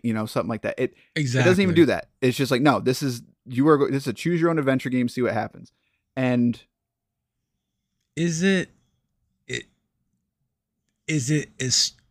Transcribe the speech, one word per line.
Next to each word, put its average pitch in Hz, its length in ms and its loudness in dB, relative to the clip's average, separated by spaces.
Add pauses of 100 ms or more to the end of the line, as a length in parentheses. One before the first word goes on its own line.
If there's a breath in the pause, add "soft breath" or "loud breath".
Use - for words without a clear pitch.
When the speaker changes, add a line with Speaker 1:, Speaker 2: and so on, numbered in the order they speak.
Speaker 1:
you 117 80 -2
know, 110 140 -4
something 110 240 -4
like 110 100 -6
that. - 160 -6
It, 127 160 -2 (220 soft breath)
it 156 80 -4
doesn't 131 160 0
even 151 140 4
Speaker 2:
Exactly. 185 220 2
Speaker 1:
do 165 120 6
that. 92 220 -4 (120)
It's 127 160 0
just 127 140 -2
like, 123 100 2
"No, 131 200 2
this 127 220 -2
is, 120 200 -6 (240)
you 131 220 0
are 147 100 6
go-, 139 100 6
this 135 140 -2
is 135 60 -6
a 117 40 -2
choose 165 300 -2
your 170 80 2
own 160 80 0
adventure 135 320 0
game, 123 180 0
see 123 140 -6
what 110 100 0
happens." 110 400 -8 (420)
And 123 480 0 (1500)
Speaker 2:
Is 165 260 -2
it, 190 260 0 (800)
it, 58 180 -10 (1400)
is 147 240 -4
it, 151 280 -2
is, - 340 0 (180)